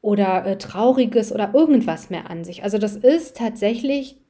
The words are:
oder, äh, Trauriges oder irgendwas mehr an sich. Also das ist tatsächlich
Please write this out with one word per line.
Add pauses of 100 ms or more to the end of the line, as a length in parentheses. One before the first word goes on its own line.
oder,
äh,
Trauriges
oder
irgendwas
mehr
an
sich.
Also
das
ist
tatsächlich (120)